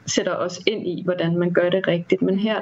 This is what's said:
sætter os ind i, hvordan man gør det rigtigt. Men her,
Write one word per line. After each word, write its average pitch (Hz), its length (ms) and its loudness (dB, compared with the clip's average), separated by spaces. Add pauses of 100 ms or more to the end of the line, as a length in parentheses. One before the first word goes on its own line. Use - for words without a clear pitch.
sætter 185 300 -2
os 175 300 -4
ind 214 220 -2
i, 175 160 -4
hvordan 170 340 0
man 175 160 2
gør 175 160 4
det 190 180 0
rigtigt. 175 340 0
Men 190 180 2
her, 214 220 0